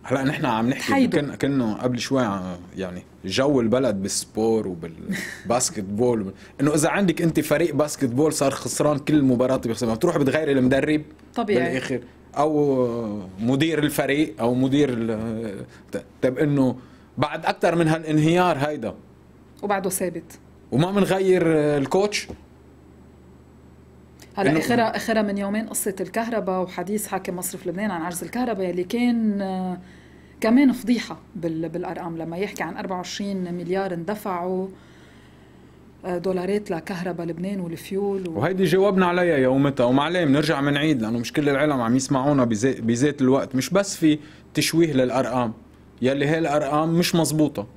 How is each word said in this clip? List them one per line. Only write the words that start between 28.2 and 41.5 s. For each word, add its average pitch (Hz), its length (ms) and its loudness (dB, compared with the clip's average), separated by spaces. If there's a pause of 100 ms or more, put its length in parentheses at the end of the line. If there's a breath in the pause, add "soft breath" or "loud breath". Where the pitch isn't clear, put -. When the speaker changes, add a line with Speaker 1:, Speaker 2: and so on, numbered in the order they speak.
Speaker 2:
الكهرباء 196 460 -4
يلي 180 140 -2
كان، 226 580 0
آه، 185 360 -4 (640 loud breath)
كمان 247 300 6
فضيحه 208 460 -2 (180)
بال-، 160 340 -4
بالارقام 170 480 -8
لما 165 200 -8
يحكي 190 260 -6
عن 160 140 -8
أربعة 190 200 -6
وعشرين 180 560 -6
مليار 180 400 -4
اندفعوا، 185 760 -4 (1400 loud breath)
آه، 180 120 -4
دولارات 190 540 -2
لكهرباء 170 560 -6
لبنان 180 320 -6
والفيول 190 680 -4
و- 160 100 -4
Speaker 1:
وهيدي 185 240 2
جاوبنا 190 420 4
عليها 175 320 4
يومتها، 135 480 4
وما 131 180 4
عليه 170 220 0
بنرجع 147 360 2
بنعيد 143 400 2
لانه 113 180 -2
مش 117 140 -6
كل 147 160 2
العالم 139 320 2